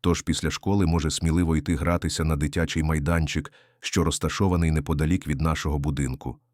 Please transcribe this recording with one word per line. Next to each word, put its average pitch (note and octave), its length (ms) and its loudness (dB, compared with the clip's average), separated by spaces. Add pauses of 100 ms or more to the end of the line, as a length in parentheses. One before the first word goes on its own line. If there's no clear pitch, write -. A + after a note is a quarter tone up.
тож E2+ 220 2
після D#2+ 280 -2
школи G2 360 0
може D#2+ 240 2
сміливо D#2+ 460 2
йти D#2 200 0
гратися E2 480 0
на D#2 120 2
дитячий D#2 460 -2
майданчик, D#2 720 0 (280)
що - 240 0
розташований E2 680 0
неподалік D#2+ 560 0
від D2 140 -2
нашого D#2 380 0
будинку. C#2 600 -4 (160)